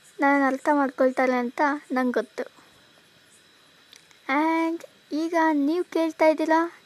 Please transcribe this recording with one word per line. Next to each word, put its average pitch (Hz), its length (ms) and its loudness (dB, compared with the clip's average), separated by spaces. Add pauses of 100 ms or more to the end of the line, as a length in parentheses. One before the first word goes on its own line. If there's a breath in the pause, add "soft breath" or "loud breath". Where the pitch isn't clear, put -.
(200)
ನನ್ನನ್ನು 277 260 2
ಅರ್ಥ 262 260 -2
ಮಾಡ್ಕೊಳ್ತಾರೆ 262 600 0
ಅಂತ 247 280 -4 (320)
ನಂಗೆ 254 200 -2
ಗೊತ್ತು. 226 300 -6 (1900)
And 330 580 -2 (260)
ಈಗ 330 220 -4 (180)
ನೀವು 302 320 0
ಕೇಳ್ತಾ 320 420 0
ಇದ್ದೀರಾ 311 460 2 (140)